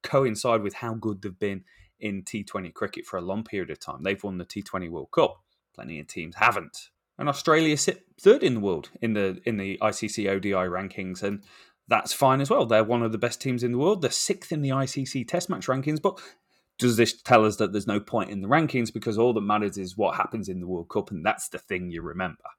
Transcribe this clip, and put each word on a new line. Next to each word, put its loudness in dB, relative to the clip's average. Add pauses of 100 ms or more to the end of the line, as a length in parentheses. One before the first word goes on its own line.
coincide 2
with -4
how -6
good -4
they've -10
been -4 (360)
in -6
T -6
twenty -8
cricket -8
for -8
a -4
long -4
period -6
of -10
time. -12
They've -2
won -6
the -8
T -10
twenty -8
World -10
Cup. 2 (320)
Plenty -12
of -16
teams -10
haven't. 2 (280)
And -2
Australia 4
sit -2 (160)
third 8
in 4
the -2
world -2 (100)
in 0
the, 0
in -2
the -4
I 4
C -6
C -2
O 2
D 0
I 2
rankings, -6
and -4 (460)
that's 2
fine 4
as 0
well. 4
They're 6
one 2
of 0
the -4
best -2
teams -2
in 0
the 0
world. 2
They're 2
sixth -2
in -2
the 0
I 0
C -4
C -6
Test -4
match -6
rankings, 0
but -2 (580)
does 4
this 4
tell 8
us 2
that 0
there's 0
no 0
point -4
in -6
the -6
rankings 2
because -4
all 4
that 0
matters 0
is -8
what 2
happens -2
in -6
the -8
World -6
Cup, -2
and -8
that's 0
the -10
thing -6
you -8
remember. -6 (140)